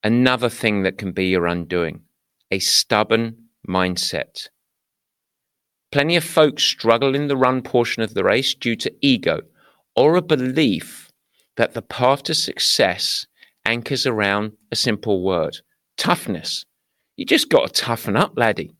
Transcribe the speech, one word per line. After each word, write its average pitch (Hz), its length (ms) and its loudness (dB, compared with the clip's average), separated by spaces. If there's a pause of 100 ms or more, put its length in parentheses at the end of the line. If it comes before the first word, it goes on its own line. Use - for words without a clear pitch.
Another 123 440 2
thing 104 360 -2
that 95 120 0
can 95 140 -6
be 92 160 -2
your 90 200 2
undoing, 85 560 -4 (500)
a 95 80 -2
stubborn 113 880 0 (180)
mindset. 90 840 -4 (1400)
Plenty 151 240 0
of 165 80 2
folks 156 400 2
struggle 117 540 2
in 147 100 -2
the 139 100 0
run 127 260 2
portion 117 420 0
of 107 100 -8
the 95 80 0
race 113 320 2
due 117 220 -4
to - 240 -6
ego 98 400 0 (560)
or 147 180 6
a 175 80 2
belief 127 880 -2 (460)
that - 180 -2
the 113 80 -8
path 131 420 0
to 165 100 -4
success - 920 -2 (380)
anchors 117 420 -2
around 104 460 0 (180)
a - 60 -6
simple 101 460 0
word, 87 360 -2 (380)
toughness. - 680 -4 (520)
You - 80 -8
just - 240 0
gotta - 240 2
toughen - 440 -2
up, 180 200 2
laddie. 107 440 -2